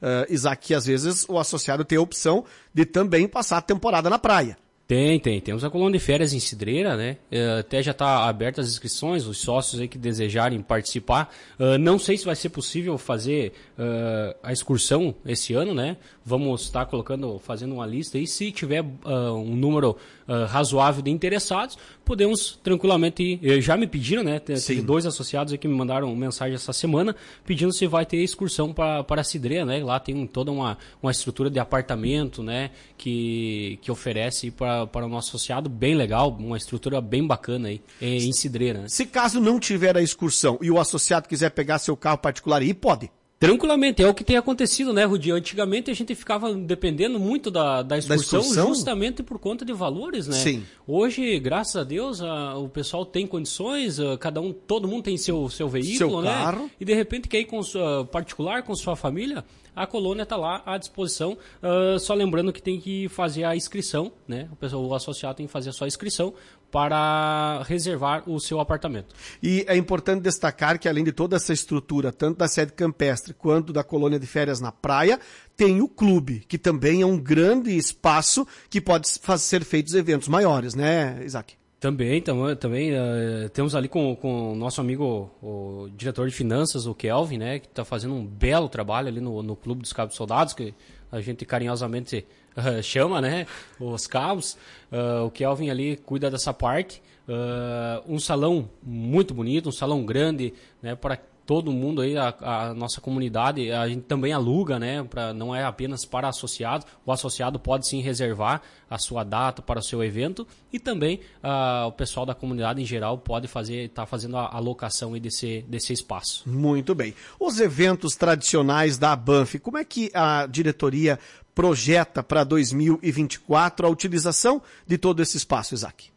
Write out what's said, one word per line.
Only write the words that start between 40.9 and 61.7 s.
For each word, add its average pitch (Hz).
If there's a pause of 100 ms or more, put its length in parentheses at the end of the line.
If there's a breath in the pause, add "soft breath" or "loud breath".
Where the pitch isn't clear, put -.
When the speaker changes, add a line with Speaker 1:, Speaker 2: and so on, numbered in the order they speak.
Speaker 1:
quiser 156
pegar 151
seu 156
carro 151
particular 143
e 135
ir, 202
pode? 160 (300)
Speaker 2:
Tranquilamente, 269
é 185
o 202
que -
tem 247
acontecido, 254
né, 208
Rudi? 175
Antigamente 196
a -
gente 226
ficava 214
dependendo 180
muito 220
da, 143
da 135
excursão, 151
Speaker 1:
Da 240
excursão? 208
Speaker 2:
justamente 240
por 233
conta 233
de 247
valores, 185
né? 143
Speaker 1:
Sim. 131 (240 loud breath)
Speaker 2:
Hoje, 220
graças 156
a 170
Deus, 190
a, 147
o 139
pessoal 151
tem 185
condições, 190
a, 139
cada 156
um, 185
todo 196
mundo 220
tem 196
seu, 156
seu 147
veículo, 135
Speaker 1:
Seu 170
Speaker 2:
né? 185
Speaker 1:
carro. 240
Speaker 2:
E 196
de 214
repente 220
quer 220
ir 233
com 226
sua, 151
particular, -
com 214
sua 175
família, 202 (300 soft breath)
a 180
colônia 202
tá 220
lá 175
à 190
disposição, 190 (240 loud breath)
ah, 185